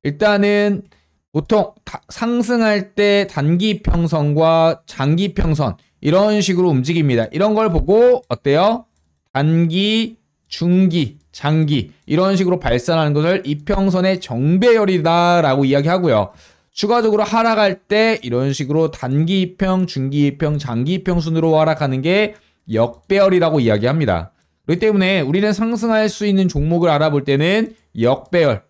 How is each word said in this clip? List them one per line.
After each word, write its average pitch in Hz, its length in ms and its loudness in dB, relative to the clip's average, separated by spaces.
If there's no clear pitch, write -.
일단은 202 760 0
보통 196 420 -2
다-, - 240 -16
상승할 233 840 -2
때 202 360 2
단기 175 400 0
이평선과 160 1160 0
장기 156 380 -2
이평선 156 520 -2
이런 202 400 2
식으로 180 280 0
움직입니다. 135 640 0
이런 208 220 0
걸 214 160 0
보고 214 580 2
어때요? 185 580 0
단기, 185 840 0
중기, 175 720 0
장기 151 640 -2
이런 185 300 0
식으로 180 220 0
발산하는 147 540 -2
것을 170 320 0
이평선의 185 760 -2
정배열이다라고 175 1500 2
이야기하고요. 143 680 0
추가적으로 214 500 0
하락할 214 640 0
때 220 360 2
이런 127 300 -2
식으로 147 380 -2
단기 156 520 0
이평, 185 440 -2
중기 143 400 -2
이평, 147 320 -2
장기 131 360 -4
이평 185 260 -2
순으로 160 400 0
하락하는 151 420 -2
게 208 320 0
역배열이라고 175 880 0
이야기합니다. 110 720 0
그렇기 175 140 -2
때문에 196 400 2
우리는 190 320 0
상승할 220 560 -2
수 - 180 -6
있는 190 220 2
종목을 165 400 0
알아볼 147 360 0
때는 175 500 0
역배열 131 680 0